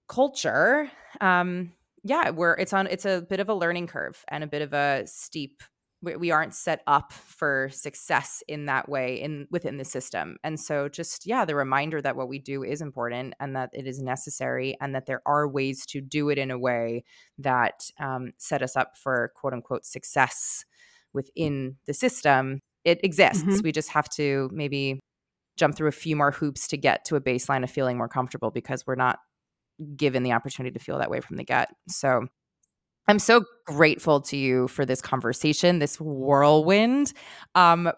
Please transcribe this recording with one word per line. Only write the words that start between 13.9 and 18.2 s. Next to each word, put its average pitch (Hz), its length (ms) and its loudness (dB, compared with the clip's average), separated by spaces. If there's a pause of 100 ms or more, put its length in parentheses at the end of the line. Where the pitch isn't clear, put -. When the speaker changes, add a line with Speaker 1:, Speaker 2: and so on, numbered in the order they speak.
Speaker 1:
necessary 131 800 -4
and 139 140 -6
that 131 120 -6
there 131 200 -6
are 147 220 2
ways 135 380 -4
to 143 140 -10
do 147 280 -2
it 143 100 0
in 131 120 -2
a 127 80 -6
way 120 440 -2 (360)
that, 127 600 0
um, 131 400 -8